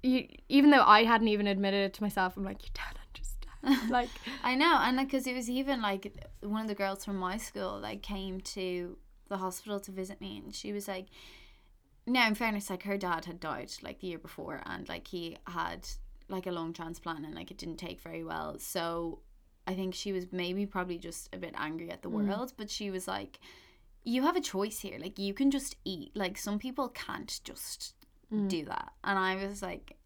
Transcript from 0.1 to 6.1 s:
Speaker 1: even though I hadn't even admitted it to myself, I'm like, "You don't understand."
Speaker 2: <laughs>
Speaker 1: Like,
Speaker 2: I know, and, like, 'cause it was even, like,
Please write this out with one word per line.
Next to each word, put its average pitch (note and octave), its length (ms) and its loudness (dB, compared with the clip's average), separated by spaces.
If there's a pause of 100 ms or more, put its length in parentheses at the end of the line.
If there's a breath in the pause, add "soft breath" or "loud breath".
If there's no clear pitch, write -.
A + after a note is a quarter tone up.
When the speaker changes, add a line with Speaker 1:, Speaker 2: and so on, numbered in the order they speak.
Speaker 1:
even C#4 220 12
though C4+ 120 12
I G#3+ 220 12
hadn't A3+ 240 6
even G#3 180 4
admitted G3 400 4
it F#3+ 80 -2
to - 80 -4
myself, F#3+ 340 0
I'm G3 80 -4
like, G3 200 -8
"You - 100 -8
don't - 320 -8
understand." - 840 -2
Speaker 2:
<laughs> - 0 -
Speaker 1:
Like, B3 200 2 (320 loud breath)
Speaker 2:
I B3 120 2
know, D4+ 260 6
and, B3+ 160 4
like, C4+ 140 2
'cause C4+ 160 0
it B3+ 80 -2
was B3 160 -2
even, C4 320 0
like, G3 300 -2 (280)